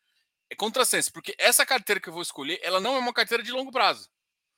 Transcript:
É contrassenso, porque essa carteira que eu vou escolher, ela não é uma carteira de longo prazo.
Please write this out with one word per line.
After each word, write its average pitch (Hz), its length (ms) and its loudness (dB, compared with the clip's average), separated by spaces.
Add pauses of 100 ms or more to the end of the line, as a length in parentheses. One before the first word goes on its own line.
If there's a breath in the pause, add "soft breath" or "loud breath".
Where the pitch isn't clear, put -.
(500)
É - 60 -14
contrassenso, 214 580 0
porque 196 240 -10
essa 240 260 6
carteira 208 380 0
que - 80 -12
eu 165 40 -12
vou 170 100 -8
escolher, 151 400 -6
ela 185 160 0
não 240 160 0
é - 20 0
uma 240 160 -2
carteira 233 300 0
de 233 80 -8
longo 262 200 -6
prazo. 190 380 0 (480)